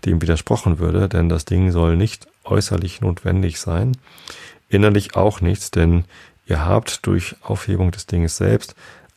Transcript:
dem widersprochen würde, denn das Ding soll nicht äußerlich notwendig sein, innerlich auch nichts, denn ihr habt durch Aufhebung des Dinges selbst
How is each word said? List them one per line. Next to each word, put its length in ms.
dem 160
widersprochen 580
würde, 280
denn 220
das 160
Ding 260
soll 240
nicht 320
äußerlich 580
notwendig 580
sein, 380
innerlich 460
auch 240
nichts, 320
denn 340
ihr 200
habt 400
durch 360
Aufhebung 500
des 140
Dinges 320
selbst 380